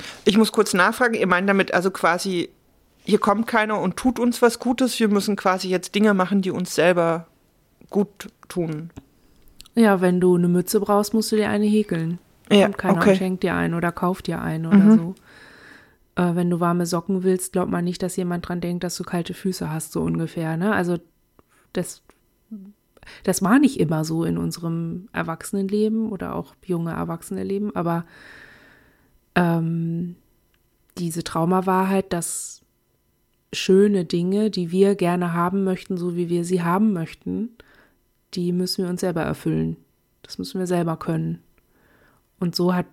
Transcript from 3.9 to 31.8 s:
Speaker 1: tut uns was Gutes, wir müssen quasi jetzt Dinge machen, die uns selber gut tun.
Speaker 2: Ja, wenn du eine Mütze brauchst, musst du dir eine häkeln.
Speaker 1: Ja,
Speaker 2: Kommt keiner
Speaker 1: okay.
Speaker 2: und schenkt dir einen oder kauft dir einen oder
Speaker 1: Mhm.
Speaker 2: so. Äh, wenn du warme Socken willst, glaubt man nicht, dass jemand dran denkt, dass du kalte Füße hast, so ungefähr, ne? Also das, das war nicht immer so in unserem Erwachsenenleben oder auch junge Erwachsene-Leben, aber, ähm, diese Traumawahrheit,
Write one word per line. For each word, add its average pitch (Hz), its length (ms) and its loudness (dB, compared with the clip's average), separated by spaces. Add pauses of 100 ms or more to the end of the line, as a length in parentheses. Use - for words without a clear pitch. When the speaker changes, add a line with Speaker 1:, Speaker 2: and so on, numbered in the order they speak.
Speaker 1:
tut 247 220 0
uns 240 220 0
was 233 180 4
Gutes, 247 400 0
wir 226 80 4
müssen 202 280 2
quasi 185 340 0
jetzt 180 260 -2
Dinge 208 180 6
machen, 190 280 2
die 180 100 -2
uns - 240 -6
selber 170 520 2 (640)
gut 202 380 -4 (220)
tun. 160 400 -6 (840)
Speaker 2:
Ja, 202 260 6
wenn 180 180 4
du 180 160 6
eine 175 120 4
Mütze 180 320 2
brauchst, 202 340 0
musst 220 180 0
du 220 40 2
dir 208 140 2
eine 208 160 0
häkeln. 175 540 0 (320)
Speaker 1:
Ja, 202 140 6
Speaker 2:
Kommt 202 120 -2
keiner 190 220 2
Speaker 1:
okay. 196 120 6
Speaker 2:
und 190 60 4
schenkt 185 260 -2
dir 175 120 0
einen 170 200 0
oder 170 160 -2
kauft - 360 -4
dir 170 140 -6
einen 160 240 -4
oder 196 120 6
Speaker 1:
Mhm. 208 200 10
Speaker 2:
so. 170 180 -6 (1080)
Äh, 175 140 0
wenn 175 140 0
du 170 100 0
warme 175 260 0
Socken 180 380 -2
willst, 185 300 -2
glaubt 180 180 -2
man 175 140 -2
nicht, 180 180 -6
dass 180 120 -6
jemand 175 320 -4
dran 175 140 -6
denkt, 175 220 -6
dass 170 140 -6
du 180 60 -8
kalte 175 300 -6
Füße 185 380 -6
hast, 160 200 -8
so 165 100 -4
ungefähr, 165 560 -4
ne? 202 160 0
Also 175 240 0 (760)
das, - 280 -6 (1200)
das 185 180 0
war 208 180 4
nicht 294 200 2
immer 156 240 0
so 160 200 -2
in 165 140 -2
unserem 170 760 -6
Erwachsenenleben 202 960 -4
oder 180 240 -8
auch - 200 -10 (100)
junge 170 260 -4
Erwachsene-Leben, 190 840 -6
aber, 170 300 -4 (1300)
ähm, 165 800 -2 (800)
diese 165 260 -6
Traumawahrheit, 185 880 0